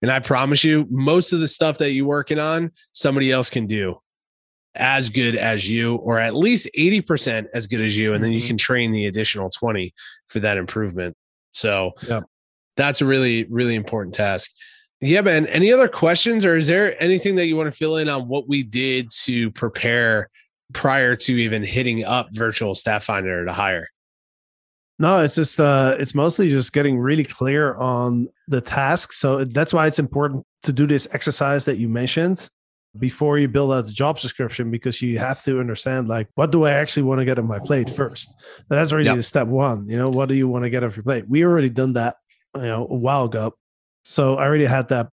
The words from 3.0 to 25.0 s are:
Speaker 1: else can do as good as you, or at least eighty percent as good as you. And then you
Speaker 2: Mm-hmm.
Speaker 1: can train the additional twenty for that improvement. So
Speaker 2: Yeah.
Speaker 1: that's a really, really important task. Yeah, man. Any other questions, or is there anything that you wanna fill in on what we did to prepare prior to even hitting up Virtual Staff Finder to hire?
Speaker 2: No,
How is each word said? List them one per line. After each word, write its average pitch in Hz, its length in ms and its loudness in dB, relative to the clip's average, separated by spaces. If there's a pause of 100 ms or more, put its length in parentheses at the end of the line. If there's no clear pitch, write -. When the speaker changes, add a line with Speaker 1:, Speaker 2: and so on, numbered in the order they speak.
Speaker 1:
else 127 160 2
can 113 180 -2
do 101 320 -2 (760)
as 131 340 0
good 117 260 0
as 107 340 -2
you, 117 260 0
or 113 240 -2
at 113 160 -2
least 202 400 2
eighty 185 260 2
percent 120 520 -2
as 117 140 -4
good 113 140 -2
as 107 160 0
you. 107 160 0
And 107 100 0
then 113 80 0
you 113 80 0
Speaker 2:
Mm-hmm. 120 80 -6
Speaker 1:
can 117 100 -2
train 120 360 0
the 104 140 -2
additional 101 420 -4
twenty 101 440 -4 (340)
for - 120 -6
that 104 180 0
improvement. 90 600 -6 (340)
So 95 400 -2 (160)
Speaker 2:
Yeah. 117 140 -4 (560)
Speaker 1:
that's 139 240 0
a 143 40 2
really, 127 440 2
really 117 260 0
important 104 400 -6
task. 98 360 -2 (500)
Yeah, 160 200 4
man. 160 260 2
Any 190 260 4
other 254 160 6
questions, 196 560 2
or 170 100 6
is 156 120 2
there 185 360 2
anything 185 320 2
that 175 120 2
you 160 100 0
wanna 156 160 -2
fill 156 240 -2
in 156 100 -2
on 131 220 -4
what 131 180 -4
we 139 160 0
did 127 480 -2 (140)
to 117 260 -2
prepare 117 800 0 (440)
prior 131 440 2
to - 180 0
even 110 260 0
hitting 113 440 -2
up 120 260 -2
Virtual 110 420 -4
Staff 104 300 -2
Finder 92 420 -4
to 90 80 -4
hire? 92 360 -2 (1120)
Speaker 2:
No, 175 200 4